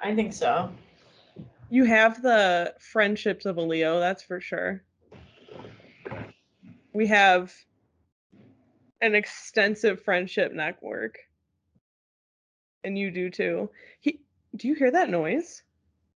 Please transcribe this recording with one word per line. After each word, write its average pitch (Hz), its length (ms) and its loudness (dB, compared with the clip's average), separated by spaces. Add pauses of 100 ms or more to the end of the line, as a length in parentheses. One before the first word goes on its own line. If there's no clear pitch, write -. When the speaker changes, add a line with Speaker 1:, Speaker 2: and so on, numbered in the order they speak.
Speaker 1:
I 208 120 -4
think 202 200 -2
so. 147 360 -2 (1000)
Speaker 2:
You 254 140 6
have 226 360 4
the 196 580 2
friendships 208 680 -2
of 185 100 -4
a 165 60 -2
Leo, 165 380 0
that's 185 220 -2
for 180 160 -10
sure. 185 440 -6 (2000)
We 214 140 0
have 196 480 4 (1500)
an 220 140 2
extensive 208 880 0
friendship 185 500 -2
network. 110 680 -8 (1700)
And - 140 -6
you 196 120 -4
do 180 200 -6
too. 180 400 -4 (300)
He, - 200 -4 (340)
do 226 140 -6
you 302 60 2
hear 269 160 2
that 330 180 2
noise? 180 540 -4 (560)